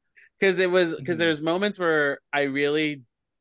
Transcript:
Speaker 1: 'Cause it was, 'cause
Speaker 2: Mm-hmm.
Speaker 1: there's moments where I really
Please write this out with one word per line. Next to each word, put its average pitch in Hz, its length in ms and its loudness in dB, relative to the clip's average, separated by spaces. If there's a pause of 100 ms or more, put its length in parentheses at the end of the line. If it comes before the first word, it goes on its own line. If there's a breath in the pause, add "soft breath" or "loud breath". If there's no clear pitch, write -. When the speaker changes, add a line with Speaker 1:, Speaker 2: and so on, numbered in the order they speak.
(400 soft breath)
Speaker 1:
'Cause 185 200 2
it 185 120 2
was, 175 220 2 (120)
'cause 170 120 -4
Speaker 2:
Mm-hmm. - 20 -4
Speaker 1:
there's 160 220 0
moments 190 380 -2
where 151 400 0 (140)
I 143 100 2
really 143 600 -2 (380)